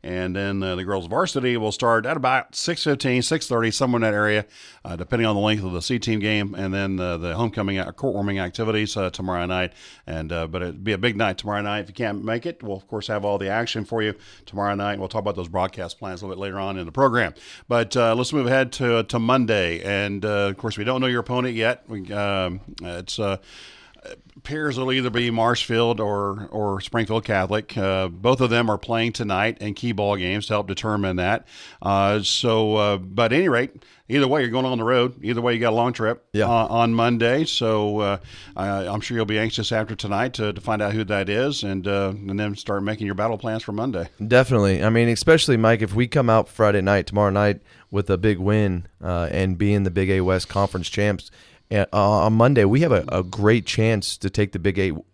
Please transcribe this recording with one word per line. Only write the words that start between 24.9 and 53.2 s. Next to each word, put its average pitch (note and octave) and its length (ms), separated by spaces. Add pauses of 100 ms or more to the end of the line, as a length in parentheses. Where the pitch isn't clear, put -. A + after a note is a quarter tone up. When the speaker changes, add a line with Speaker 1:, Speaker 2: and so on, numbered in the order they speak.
Speaker 1:
either B2+ 180
be A#2+ 200
Marshfield A2+ 680
or, G2+ 500
or G2+ 300
Springfield A2+ 440
Catholic. G2+ 540
Uh, F#2+ 300
both A2 320
of B2 100
them A#2 180
are G#2+ 80
playing A2+ 360
tonight G#2 480
in G#2 140
key A#2 180
ball G2+ 240
games F#2+ 300
to G#2+ 80
help G2+ 120
determine G2 500
that. F#2 300 (340)
Uh, G2 400
so, A2 560
uh, G#2 200
but G2 360
at C#3+ 60
any F#3 100
rate, B2 360 (240)
either C3+ 180
way, C#3+ 160
you're A#2+ 80
going C3 160
on B2+ 120
the A2+ 60
road. B2 380
Either A#2 180
way, A#2+ 140
you A2+ 60
got A#2 120
a A2 40
long A#2+ 160
trip, A2+ 400
Speaker 2:
Yeah. G#2 140
Speaker 1:
uh, A2+ 220
on A#2 260
Monday. A#2 500
So, G#2+ 560
uh, G2+ 160 (400)
I, G2 320
I'm G#2 120
sure A#2+ 160
you'll A2+ 100
be G#2+ 120
anxious A2 320
after A2 240
tonight G#2 400
to, G#2 180
to F#2+ 80
find G#2+ 220
out G2+ 100
who A2 120
that G2 240
is C3 340
and, F#2+ 240
uh, G2 240
and G2 300
then G#2 160
start G2+ 260
making G#2+ 240
your G2 80
battle G#2+ 240
plans A2 240
for - 100
Monday. G#2 360 (180)
Speaker 2:
Definitely. A2 560
I A2 80
mean, A#2 200
especially, D3+ 460
Mike, A2+ 240
if G2+ 140
we A#2+ 140
come B2+ 200
out A2 200
Friday G#2 320
night, G2 260
tomorrow G2+ 240
night, G2+ 300 (320)
with G2 180
a F#2+ 80
big G2+ 200
win, F#2+ 480 (180)
uh, F2 260
and F#2 260
being G2+ 280
the F#2 80
Big F#2+ 180
A F#2+ 120
West F#2 260
Conference G2 400
champs, G2+ 420 (400)
uh, G2+ 240
on G#2 400
Monday, A#2 320
we A#2+ 140
have E3 120
a, F#2 160
a F#2 140